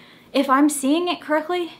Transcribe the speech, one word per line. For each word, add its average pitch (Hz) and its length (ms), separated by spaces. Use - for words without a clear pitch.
if 277 160
I'm 277 180
seeing 294 400
it - 140
correctly, 311 580